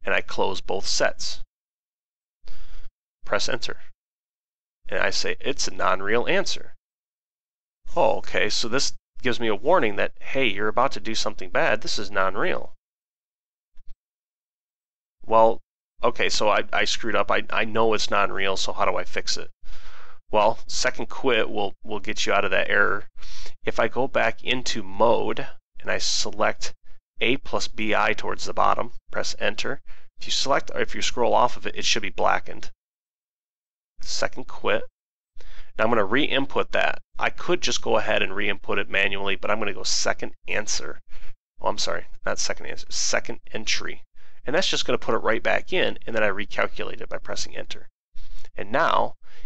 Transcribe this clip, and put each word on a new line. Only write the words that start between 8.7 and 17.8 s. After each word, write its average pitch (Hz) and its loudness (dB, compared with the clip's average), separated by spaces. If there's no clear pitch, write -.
gives 117 2
me 120 0
a 107 2
warning 117 2
that, 98 0
"Hey, 135 0
you're 101 0
about 120 2
to - -2
do 104 -2
something 98 -2
bad. 127 2
This - -2
is 98 -2
non-real." 98 0
Well, 113 4
okay, 113 0
so 107 2
I, 104 2
I 104 2
screwed 107 -2
up. 101 2
I, 104 0
I 107 0
know 110 2